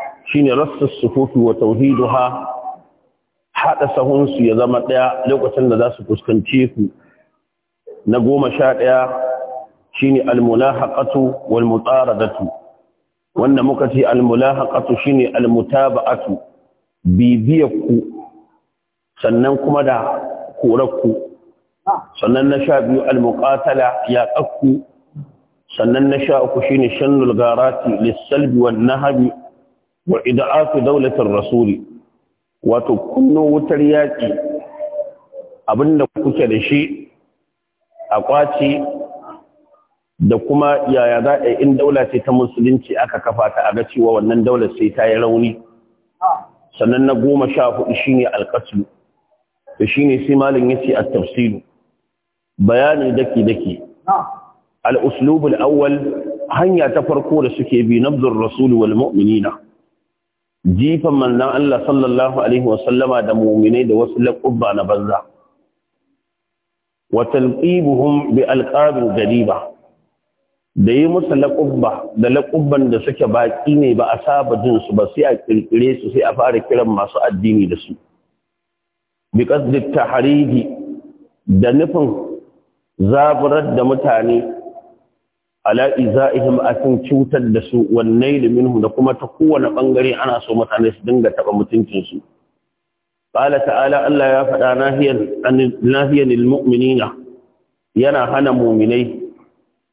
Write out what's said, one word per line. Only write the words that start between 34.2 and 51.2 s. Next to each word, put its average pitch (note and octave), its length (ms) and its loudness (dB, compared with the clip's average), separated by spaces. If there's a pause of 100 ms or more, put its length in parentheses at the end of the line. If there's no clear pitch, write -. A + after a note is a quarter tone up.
abinda C#3 400 2 (160)
kuke - 240 0
da A2 140 0
shi - 480 -4 (1040)
a G#2+ 120 0
ƙwace, D3 640 0 (1400)
da A2 180 4
kuma C#3+ 500 0
yaya A#2+ 360 2
za C#3+ 80 2 (100)
a A#2+ 60 0
yi A#2 140 0
in C#3 140 4
daula C#3 360 2
ce B2 100 -2
ta - 80 -4
musulunci B2+ 640 0
aka A#2 220 -2
kafa A2 320 -2
ta, - 160 -2
a G2+ 80 -2
ga A2+ 160 -2
cewa A2+ 320 2
wannan A2+ 220 2
daular A#2 340 0
sai G#2+ 160 2
ta A2+ 120 0
yi A2+ 120 2
rauni. A#2 400 0 (1200)
Sannan B2 280 2
na C3+ 80 2
goma C3 360 2
sha B2 240 0
hudu B2 180 -4 (120)
shine B2+ 220 2
al-qatl. G#2 600 -6 (920)
To A2 80 0
shine C3+ 420 0
sai C#3 80 2
malam C3+ 340 2
yace B2+ 240 -2
at-tafsilu. G#2+ 680 -4 (960)